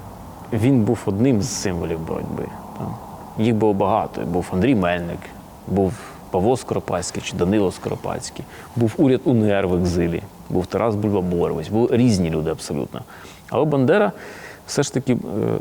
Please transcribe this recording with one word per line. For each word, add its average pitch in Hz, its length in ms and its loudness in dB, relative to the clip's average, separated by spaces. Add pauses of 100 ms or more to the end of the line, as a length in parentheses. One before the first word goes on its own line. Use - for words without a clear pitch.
(540)
він 120 300 4
був 110 220 2
одним 107 360 4
з - 80 -2
символів 82 500 -4
боротьби. 80 460 -6 (320)
Там - 180 -8 (420)
їх 113 180 2
було 107 180 4
багато. 98 480 0
Був 85 320 -2
Андрій 117 220 4
Мельник, 87 440 0 (480)
був 92 260 2 (380)
Павло 107 260 2
Скоропадський 98 680 -4
чи - 120 -8
Данило 92 340 2
Скоропадський, - 760 -8 (300)
був 117 220 2
уряд 127 280 4
У 156 60 4
Н 117 120 6
Р 101 240 4
в 90 60 2
екзилі, 87 500 0 (260)
був 92 160 0
Тарас 104 300 0
Бульба 101 260 2
Боровець, 82 480 0
були 110 220 2
різні 113 380 4
люди 80 220 0
абсолютно. 71 500 -6 (480)
Але 135 160 2
Бандера 156 460 4 (560)
все - 160 0
ж - 100 -4
таки, 131 200 0
е, - 40 2 (440)